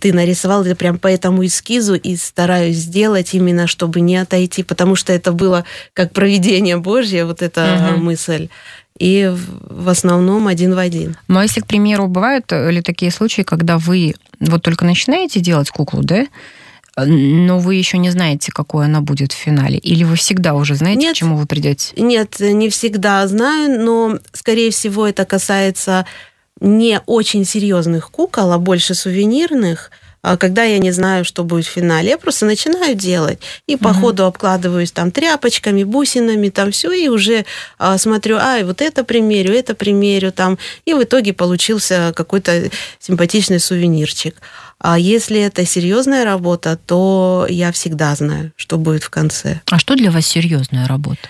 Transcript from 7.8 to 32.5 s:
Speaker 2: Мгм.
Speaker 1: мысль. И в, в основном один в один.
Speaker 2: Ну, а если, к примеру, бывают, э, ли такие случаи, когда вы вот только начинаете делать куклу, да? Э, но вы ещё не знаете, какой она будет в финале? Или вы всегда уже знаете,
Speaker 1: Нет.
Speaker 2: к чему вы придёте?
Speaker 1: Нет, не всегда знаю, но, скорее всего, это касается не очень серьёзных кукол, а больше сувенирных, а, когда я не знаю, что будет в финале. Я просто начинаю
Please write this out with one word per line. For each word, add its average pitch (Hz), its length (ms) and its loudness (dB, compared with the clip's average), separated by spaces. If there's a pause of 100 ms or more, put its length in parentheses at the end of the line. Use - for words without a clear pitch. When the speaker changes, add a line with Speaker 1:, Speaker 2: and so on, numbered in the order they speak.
Speaker 2:
Мгм. 170 100 0
Speaker 1:
мысль. 165 440 -4 (520)
И 190 340 2
в, 180 500 -10
в 180 40 2
основном 180 580 2
один 185 280 2
в 185 40 0
один. 165 380 -4 (120)
Speaker 2:
Ну, 185 100 4
а 190 40 4
если, 214 180 0
к 214 60 -8
примеру, 208 420 2
бывают, 233 440 -2
э, 156 200 0
ли 175 100 0
такие 175 280 -2
случаи, 214 320 -2
когда 170 360 0
вы 170 360 0 (260)
вот 165 220 2
только 165 220 0
начинаете 254 560 0
делать 170 300 0
куклу, 139 340 -2
да? 190 220 2 (720)
Э, 135 100 -2
но 160 520 4
вы 180 180 2
ещё 185 220 0
не 180 120 2
знаете, 170 420 0
какой 151 340 -2
она 151 140 2
будет 143 320 -2
в - 40 -8
финале? 139 420 0
Или 170 260 2
вы 165 100 2
всегда 175 400 0
уже 143 220 0
знаете, 185 240 2
Speaker 1:
Нет. 320 140 0
Speaker 2:
к - 40 -6
чему 165 180 0
вы 147 100 -2
придёте? 143 500 -4
Speaker 1:
Нет, 220 440 0
не 208 280 2
всегда 202 600 0
знаю, 269 520 0
но, 226 380 0 (140)
скорее 226 380 0
всего, 151 360 -2
это 196 180 -2
касается 190 800 0 (560)
не 214 460 4
очень 214 380 0
серьёзных 180 640 0
кукол, 208 420 0
а 175 60 2
больше 180 360 0
сувенирных, 208 960 0 (320)
а, 180 140 2
когда 185 280 0
я 214 140 2
не 185 140 2
знаю, 185 320 0
что 175 200 -4
будет 165 220 -2
в - 40 -10
финале. 175 400 0
Я 311 80 0
просто - 280 -2
начинаю 311 480 0